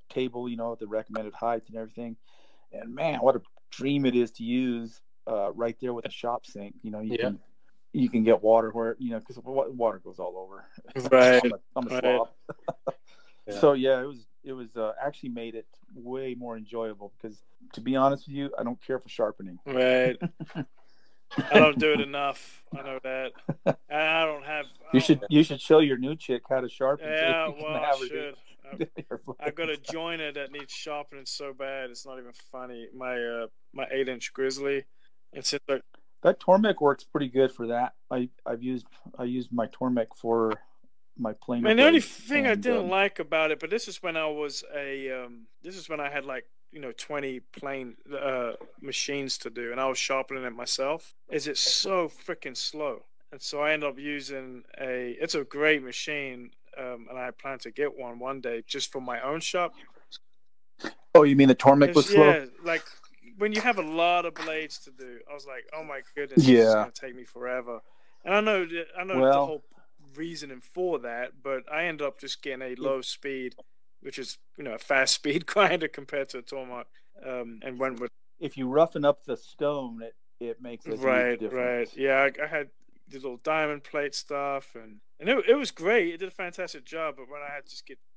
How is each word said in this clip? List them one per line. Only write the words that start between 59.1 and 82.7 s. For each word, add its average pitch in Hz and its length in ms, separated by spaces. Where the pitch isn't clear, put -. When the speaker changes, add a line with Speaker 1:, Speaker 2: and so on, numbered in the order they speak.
Speaker 3:
own 147 180
shop. 175 320
Speaker 1:
Oh, 151 80
you 143 140
mean 139 120
the 127 60
Tormek 139 340
Speaker 3:
It's, 131 80
Speaker 1:
was 139 100
slow? 175 260
Speaker 3:
yeah, 143 120
like, 165 180
when 214 140
you 214 80
have 233 180
a 180 40
lot 170 440
of 165 80
blades 156 460
to 143 100
do, 127 280
I 147 40
was 139 120
like, 127 180
"Oh 160 100
my 139 160
goodness, 139 260
this 131 80
is 113 260
Speaker 1:
Yeah. - 0
Speaker 3:
gonna 107 180
take 127 240
me 127 80
forever." 123 560
And 180 100
I 208 60
know 208 260
that, 165 200
I 180 60
know 190 100
the 131 60
Speaker 1:
Well 139 260
Speaker 3:
whole 156 180
reasoning 147 460
for 175 400
that, 120 420
but 135 200
I 160 120
end 160 180
up 143 180
just - 220
getting 131 200
a 127 100
Speaker 1:
If 123 60
Speaker 3:
low 135 240
speed, 131 520
which - 180
is, 127 200
you 147 80
know, 120 100
a 113 40
fast 135 360
<laughs> - 60
speed 147 260
grinder 170 420
compared 139 420
to 131 80
a 120 40
Tormek, 123 420
um, 117 360
and 127 160
went 127 220
with 120 100
Speaker 1:
If - 180
you 131 120
roughen 151 360
up 143 200
the 123 120
stone, 135 640
it, 113 120
it 117 220
makes 120 240
a 113 40
huge 110 100
Speaker 3:
Right, 127 400
Speaker 1:
difference. 123 500
Speaker 3:
right. - 60
Yeah, 135 320
I, 147 40
I - 20
had 151 220